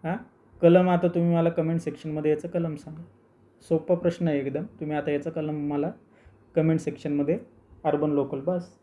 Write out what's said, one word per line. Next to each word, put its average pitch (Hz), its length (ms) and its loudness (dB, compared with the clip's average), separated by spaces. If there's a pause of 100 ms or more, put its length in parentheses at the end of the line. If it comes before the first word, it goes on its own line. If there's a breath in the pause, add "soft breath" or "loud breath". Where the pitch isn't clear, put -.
हां, 170 140 -4 (440)
कलम 180 280 8
आता 175 180 2
तुम्ही 170 280 2
मला 165 140 2
कमेंट 165 300 -2
सेक्शनमध्ये 151 520 -4
याचं 151 160 -2
कलम 165 280 -4
सांगा. 156 280 -16 (580)
सोपा 165 340 0
प्रश्न 175 320 0
आहे 143 120 2
एकदम. 139 240 -4
तुम्ही 151 340 -6
आता 147 140 -2
याचं 147 180 -2
कलम 156 260 -4
मला 147 360 -2 (640 soft breath)
कमेंट 160 240 4
सेक्शनमध्ये, 147 600 -2 (440)
अर्बन 151 260 2
लोकल, 139 300 0
बस. 175 440 -4